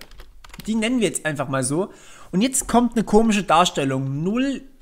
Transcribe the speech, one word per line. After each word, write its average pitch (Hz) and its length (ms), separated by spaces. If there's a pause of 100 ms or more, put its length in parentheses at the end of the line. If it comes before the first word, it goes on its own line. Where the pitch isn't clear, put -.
(680)
Die 220 100
nennen 233 240
wir 185 80
jetzt - 160
einfach 151 240
mal 135 160
so. 165 260 (400)
Und 185 120
jetzt 262 260
kommt 233 260
eine 208 100
komische 214 380
Darstellung. 143 800
Null 247 400 (200)